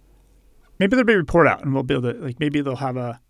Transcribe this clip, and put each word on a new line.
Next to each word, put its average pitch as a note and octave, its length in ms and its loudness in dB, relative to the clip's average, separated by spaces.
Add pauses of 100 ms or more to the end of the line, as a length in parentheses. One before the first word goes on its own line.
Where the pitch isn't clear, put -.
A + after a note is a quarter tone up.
(800)
Maybe G3 120 2
there'll B3 160 2
be A#3 60 6
a G#3 40 4
report E3 300 4
out - 160 0
and C#3 100 -2
we'll C3+ 100 -2
be C3 120 -2
able B2 180 -2
to, A#3+ 60 -14
like, C3+ 200 -10
maybe D3 220 -2
they'll C#3 140 -4
have B2+ 220 -6
a, A#2+ 220 -8 (100)